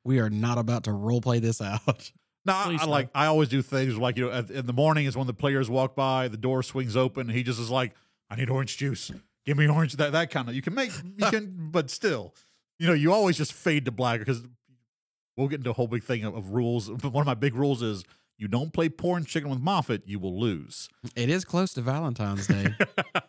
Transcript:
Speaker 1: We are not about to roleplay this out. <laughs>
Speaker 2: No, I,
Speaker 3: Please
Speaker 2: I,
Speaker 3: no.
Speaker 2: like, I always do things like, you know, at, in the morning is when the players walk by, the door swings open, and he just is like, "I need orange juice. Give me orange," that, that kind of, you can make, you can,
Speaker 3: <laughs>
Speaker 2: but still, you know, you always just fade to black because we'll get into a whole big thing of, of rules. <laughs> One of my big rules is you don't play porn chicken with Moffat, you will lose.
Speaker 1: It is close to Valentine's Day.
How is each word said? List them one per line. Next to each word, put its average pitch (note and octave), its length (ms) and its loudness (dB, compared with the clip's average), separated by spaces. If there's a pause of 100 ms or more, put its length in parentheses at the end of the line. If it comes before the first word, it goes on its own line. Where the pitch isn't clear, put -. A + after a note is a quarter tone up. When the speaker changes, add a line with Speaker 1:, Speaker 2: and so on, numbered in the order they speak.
Speaker 1:
We B2+ 140 4
are A2 100 2
not A#2 280 0
about A#2+ 280 0
to A2 60 0
roleplay A#2 500 2
this A2+ 180 0
out. A2 580 -2
<laughs> - 40 -20 (260)
Speaker 2:
No, F#3+ 80 2
I, G3 100 0
Speaker 3:
Please E3 180 0
Speaker 2:
I, - 20 2
Speaker 3:
no. D3+ 60 0
Speaker 2:
like, C#3 240 2
I C#3+ 100 6
always D#3 240 4
do C3+ 140 2
things C3 340 0
like, B2 200 0
you B2+ 100 0
know, - 40 -4
at, A#2+ 200 -4
in B2+ 160 -6
the B2 40 -2
morning D3+ 360 4
is B2+ 100 -2
when C3+ 80 -2
the B2 80 -4
players C3+ 340 0
walk C3 280 0
by, C3 320 2
the A2 100 -6
door B2+ 240 0
swings B2 340 -4
open, C3 320 2
and A2+ 80 -4
he B2+ 60 2
just A#2+ 180 -4
is A#2 120 -4
like, B2+ 240 0 (340)
"I G#2 60 -10
need B2 160 -2
orange C3+ 260 -2
juice. - 340 -6 (360)
Give C#3+ 100 2
me D3+ 100 6
orange," D3+ 280 2
that, D3 160 0
that D#3+ 180 2
kind B2+ 180 -4
of, A#2 60 -6
you C3 80 -4
can F3 140 -4
make, B3+ 160 -2 (260)
you G#3 140 0
can, G#3+ 240 -4
Speaker 3:
<laughs> D#3+ 160 -8
Speaker 2:
but D#3+ 180 0
still, B2 460 -4 (420)
you E3 80 -2
know, F3 80 6
you D#3 180 4
always G3 240 6
just D3 160 -2
fade D3 340 0
to B2+ 60 -2
black A#2 280 0
because A#2 240 -2 (920)
we'll C3+ 120 0
get C#3+ 140 -4
into A#2+ 100 0
a - 20 -4
whole A#2+ 140 0
big A2+ 160 -4
thing A#2 200 -2
of, G#2+ 120 -6
of G2 160 -8
rules. A#2 400 0
<laughs> C3 120 -8
One C#3 180 0
of D3 40 2
my C3+ 80 2
big A#2 220 0
rules C3+ 260 2
is G#2 220 -2 (340)
you G#2 100 -8
don't B2+ 240 -2
play E3 180 0
porn F3 360 -2
chicken D3 240 -4
with C3 100 -4
Moffat, C#3 460 0
you G2+ 140 -6
will F#2 200 -4
lose. G2 480 -2 (280)
Speaker 1:
It A#2+ 140 0
is F#3 160 0
close F3+ 280 0
to B2+ 80 -4
Valentine's A#2 640 -2
Day. G2+ 300 2 (540)